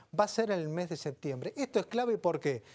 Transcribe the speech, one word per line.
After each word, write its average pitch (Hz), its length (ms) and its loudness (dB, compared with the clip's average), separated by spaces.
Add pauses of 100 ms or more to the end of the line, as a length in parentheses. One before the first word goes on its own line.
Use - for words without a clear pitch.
(180)
va 208 60 8
a 208 60 2
ser 226 220 0
en 180 100 2
el 156 80 -2
mes 170 180 -2
de 165 80 -4
septiembre. 139 640 -6
Esto 262 220 2
es 180 80 -2
clave 233 300 0
porque 151 460 0 (120)